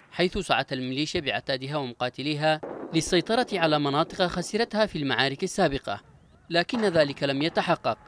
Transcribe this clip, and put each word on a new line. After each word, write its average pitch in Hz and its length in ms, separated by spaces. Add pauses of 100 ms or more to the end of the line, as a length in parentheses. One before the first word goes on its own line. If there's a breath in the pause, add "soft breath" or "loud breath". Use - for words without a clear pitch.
(100)
حيث 185 280
سعت 139 340
الميليشيا 131 480
بعتادها 131 560
ومقاتليها 147 840 (340)
للسيطرة 185 580
على 160 260
مناطق 147 480
خسرتها 208 600
في 190 120
المعارك 135 440
السابقة، 139 580 (500)
لكن 175 340
ذلك 160 380
لم 139 200
يتحقق 160 640